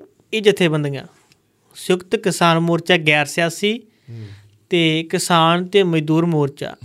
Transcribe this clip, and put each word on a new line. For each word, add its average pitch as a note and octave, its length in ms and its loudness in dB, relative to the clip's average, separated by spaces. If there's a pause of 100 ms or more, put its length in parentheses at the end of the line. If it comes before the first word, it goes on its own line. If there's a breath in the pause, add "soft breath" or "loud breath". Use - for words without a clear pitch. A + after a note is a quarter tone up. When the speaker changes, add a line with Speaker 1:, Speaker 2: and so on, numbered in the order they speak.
(340)
Speaker 1:
ਇਹ A3 80 -2
ਜਥੇਬੰਦੀਆਂ, D#3 640 0 (720 soft breath)
ਸੰਯੁਕਤ F#3 400 -4
ਕਿਸਾਨ E3+ 440 2
ਮੋਰਚਾ E3+ 380 0
ਗੈਰ D3+ 280 2
ਸਿਆਸੀ F3 540 -2 (300 loud breath)
Speaker 2:
ਹੂੰ। A2+ 160 -14 (440 loud breath)
Speaker 1:
ਤੇ E3 340 0
ਕਿਸਾਨ E3+ 600 0
ਤੇ G3 180 2
ਮਜ਼ਦੂਰ D#3+ 420 2
ਮੋਰਚਾ D3 600 -2